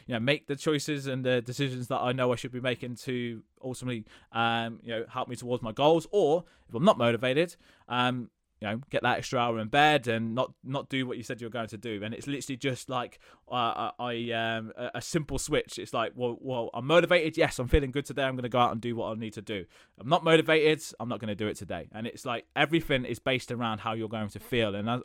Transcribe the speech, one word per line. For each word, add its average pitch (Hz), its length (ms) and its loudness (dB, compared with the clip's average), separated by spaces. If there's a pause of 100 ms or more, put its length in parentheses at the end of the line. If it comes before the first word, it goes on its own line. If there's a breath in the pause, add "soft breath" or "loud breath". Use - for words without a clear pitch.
know, 113 120 -2
make 139 260 2
the 143 100 -4
choices 143 500 0
and 131 180 -4
the 127 160 4
decisions 127 480 -2
that 131 120 0
I 127 120 2
know 127 200 4
I 117 40 0
should 120 160 -8
be 123 80 -6
making 123 360 -4
to 120 460 -4 (220)
ultimately, 123 400 -6 (280 loud breath)
um, 117 500 0
you 113 80 -10
know, 113 180 -4
help 127 200 -6
me 123 60 -8
towards 123 280 -4
my 110 100 -4
goals? 151 400 6
Or 151 320 4 (240 soft breath)
if 117 60 -8
I'm 131 100 2
not 208 140 8
motivated, 127 580 2 (320 soft breath)
um, 123 420 0 (300)
you 107 80 -4
know, 110 100 -2 (120)
get - 120 0
that 120 140 2
extra 123 220 -2
hour 120 200 0
in 107 100 -4
bed 143 380 4
and 113 280 -2
not, 127 180 0 (100)
not 131 280 -6
do 131 160 -2
what 120 100 -6
you 117 60 -10
said 113 180 -10
you're 117 80 -8
going 113 200 -6
to 110 100 -12
do." 104 260 -6
And 110 80 -6
it's - 140 -10
literally 135 320 -6
just 131 320 -4
like, 120 280 -6 (320 soft breath)
uh, - 40 -4
I, 117 440 0
I, 120 340 -4
um, 113 440 -2
a, 123 200 -8
a 120 40 -8
simple 143 380 -4
switch. - 400 -2
It's 113 160 -6
like, 113 200 0
"Well, 123 280 -2
well, 123 320 -4
I'm 120 120 -6
motivated. 165 520 6
Yes, - 200 4
I'm 123 100 -2
feeling 139 220 4
good 139 140 -4
today. 139 180 -4
I'm 131 140 0
gonna 123 140 -4
go 123 80 2
out 120 140 6
and 113 60 -4
do 117 160 -4
what 110 180 -2
I 110 60 -8
need 110 140 -8
to 110 80 -12
do. 98 240 -6 (340 soft breath)
I'm 104 120 -8
not 165 140 4
motivated. 156 580 6 (180)
I'm 117 80 -6
not 110 120 -4
gonna 107 140 -4
do 107 120 -2
it 92 100 -2
today." 87 360 -8
And 110 140 -8
it's - 200 -12
like, 117 180 -6 (100)
everything 147 520 2
is 113 120 -6
based 131 320 -2
around 113 280 -4
how 113 160 -4
you're 110 160 -4
going 107 180 -4
to 101 120 -12
feel. 110 340 2
And 104 160 -2
I, 123 140 0